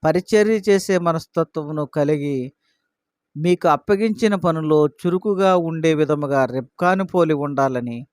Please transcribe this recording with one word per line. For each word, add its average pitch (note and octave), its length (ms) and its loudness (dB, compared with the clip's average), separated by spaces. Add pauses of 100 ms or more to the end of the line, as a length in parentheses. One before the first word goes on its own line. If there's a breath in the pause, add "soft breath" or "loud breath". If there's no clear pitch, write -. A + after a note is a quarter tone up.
పరిచర్య G#3 520 2 (120)
చేసే G3 300 2
మనస్తత్వమును D#3+ 880 -4
కలిగి C#3+ 640 -2 (840)
మీకు E3+ 320 0
అప్పగించిన G#3 640 0
పనిలో D#3+ 520 2
చురుకుగా F#3 720 0
ఉండే E3 380 0
విధముగా D3 500 0
రెబ్కాను F3 600 -2
పోలి E3+ 300 2
ఉండాలని C3 800 -4